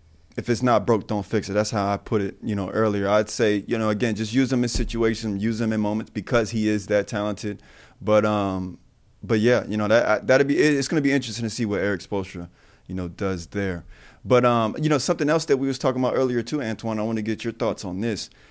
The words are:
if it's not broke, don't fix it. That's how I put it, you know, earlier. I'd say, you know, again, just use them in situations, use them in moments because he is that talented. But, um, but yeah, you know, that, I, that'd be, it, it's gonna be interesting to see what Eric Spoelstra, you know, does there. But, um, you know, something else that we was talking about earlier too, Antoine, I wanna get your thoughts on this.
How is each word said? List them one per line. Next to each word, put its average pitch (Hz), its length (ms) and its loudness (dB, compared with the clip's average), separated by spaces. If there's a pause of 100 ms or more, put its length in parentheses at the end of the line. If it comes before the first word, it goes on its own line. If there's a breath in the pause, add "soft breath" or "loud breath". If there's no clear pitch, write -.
(360)
if 120 160 -4
it's 117 100 0
not 117 240 4
broke, 110 220 2
don't 104 180 -4
fix 104 240 -2
it. 98 40 -4
That's 107 180 0
how 101 200 0
I 101 60 0
put 107 240 -2
it, 98 220 -6
you 107 100 -2
know, 98 160 -2
earlier. 104 400 0
I'd 107 180 4
say, 104 380 0
you 117 100 -2
know, 110 140 0
again, 107 240 0
just 107 200 -4
use 127 180 2
them 127 100 2
in 120 80 0
situations, 113 720 -2
use 110 160 -2
them 110 160 0
in 107 80 0
moments 107 300 -4
because 110 400 0
he 107 180 0
is 104 180 0
that 104 200 0
talented. 104 560 -6 (400 soft breath)
But, 107 200 6
um, 95 540 0 (460)
but 107 160 2
yeah, 113 280 4
you 107 100 -4
know, 107 100 0
that, 113 200 4
I, 107 120 2
that'd 135 260 4
be, 139 140 0
it, 151 160 4
it's 139 120 -2
gonna 160 140 0
be 139 100 2
interesting 120 300 -2
to 113 80 -4
see 113 160 -4
what 101 160 -2
Eric 98 200 -2
Spoelstra, 92 480 -8 (360 soft breath)
you 90 80 -10
know, 92 140 -6
does 87 400 -6
there. 95 360 -4 (400 soft breath)
But, 123 220 4
um, 117 340 4
you 151 100 0
know, 147 100 4
something 151 280 0
else 151 180 2
that 139 120 4
we 135 80 -2
was 135 140 -2
talking 127 240 0
about 123 120 0
earlier 123 280 0
too, 147 180 -4
Antoine, 110 380 -4
I - 20 -2
wanna 110 220 -2
get 107 200 -4
your 117 100 -4
thoughts 107 300 -2
on 92 180 -6
this. 110 280 -4 (220 soft breath)